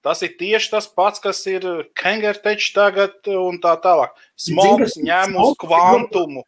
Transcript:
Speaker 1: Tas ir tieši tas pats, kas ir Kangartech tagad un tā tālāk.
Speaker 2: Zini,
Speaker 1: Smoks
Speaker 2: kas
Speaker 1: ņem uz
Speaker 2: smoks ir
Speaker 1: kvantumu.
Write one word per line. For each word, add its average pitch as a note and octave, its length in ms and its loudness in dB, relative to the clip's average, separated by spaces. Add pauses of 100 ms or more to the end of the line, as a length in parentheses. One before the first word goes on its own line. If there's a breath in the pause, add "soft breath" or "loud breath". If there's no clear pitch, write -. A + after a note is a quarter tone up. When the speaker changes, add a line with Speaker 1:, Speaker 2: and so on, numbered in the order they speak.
Speaker 1:
Tas D#3+ 180 -2
ir E3+ 120 -8
tieši G#3 360 -2
tas G#3+ 160 -4
pats, G3+ 320 -2
kas G3 240 -6
ir F#3 220 -6 (260)
Kangartech G#3 800 -2
tagad G3 560 0
un F#3 320 -4
tā F3 180 2
tālāk. E3 360 2 (260 soft breath)
Speaker 2:
Zini, D#3+ 160 -6
Speaker 1:
Smoks G3 280 4
Speaker 2:
kas - 140 -4
Speaker 1:
ņem F#3 360 0
uz F#3 60 -2
Speaker 2:
smoks A#3 120 4
ir - 120 -8
Speaker 1:
kvantumu. E3+ 840 2